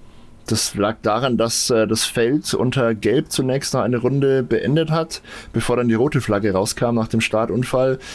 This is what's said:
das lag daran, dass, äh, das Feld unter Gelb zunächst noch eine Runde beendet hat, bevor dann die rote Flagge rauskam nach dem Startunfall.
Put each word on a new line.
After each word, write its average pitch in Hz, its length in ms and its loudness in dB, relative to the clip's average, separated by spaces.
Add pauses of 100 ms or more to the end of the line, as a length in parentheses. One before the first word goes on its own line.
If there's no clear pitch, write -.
(460)
das - 300 -2
lag 104 260 -2
daran, 117 340 0
dass, 113 340 0
äh, 110 180 4
das 110 160 0
Feld 127 500 0
unter 120 400 0
Gelb 113 380 0
zunächst 135 420 -2
noch 131 60 2
eine 117 180 0
Runde 135 460 2
beendet 151 480 0
hat, 160 300 -2 (300)
bevor 120 240 0
dann 123 120 0
die 113 60 4
rote 127 260 2
Flagge 104 320 0
rauskam 117 420 0
nach 110 140 0
dem 113 120 0
Startunfall. 123 800 0 (160)